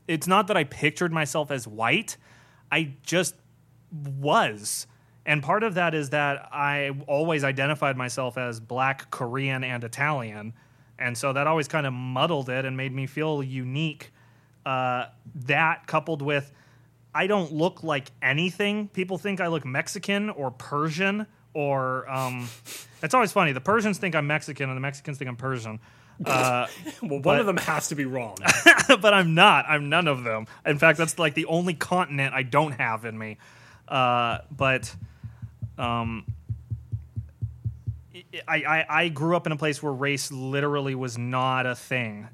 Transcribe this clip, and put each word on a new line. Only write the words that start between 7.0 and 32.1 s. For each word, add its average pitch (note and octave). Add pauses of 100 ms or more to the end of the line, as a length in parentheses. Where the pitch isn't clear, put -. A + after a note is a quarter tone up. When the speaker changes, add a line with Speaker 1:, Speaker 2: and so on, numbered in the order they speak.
Speaker 1:
always D3+
identified C#3
myself B2+
as A#2+
Black, C3
Korean, C3
and B2
Italian. A2+ (440)
And B2
so C#3
that C#3
always D#3+
kinda C#3+
muddled B2+
it C3
and C3
made C3
me C3+
feel D3+
unique. C3 (560)
Uh, B2+ (400)
that D#3+
coupled D#3
with C#3+ (640)
I E3+
don't F#3+
look E3
like D3+
anything. F#3
People F#3
think G3
I F3+
look E3
Mexican G3
or C#3
Persian E3+ (280)
or, C3+
um, B2+ (260)
<laughs> -
it's D#3
always A#3
funny. E3+
The B2+
Persians G#3
think F3
I'm D3
Mexican C#3+
and C3
the B2+
Mexicans C#3
think C3
I'm A#2+
Persian. A#2 (440)
Uh, B2+ (180)
Speaker 2:
<laughs> D4+
Well, F#3+
one C#3+
Speaker 1:
but C#3+
Speaker 2:
of A3
them F#3
has -
to E3
be C#3+
wrong. A#2+
Speaker 1:
<laughs> -
But G#3
I'm E3+
not. E3+
I'm D3
none E3
of C3
them. A2 (200)
In D3+
fact, D#3+
that's, E3
like, D#3
the D#3+
only E3+
continent C#3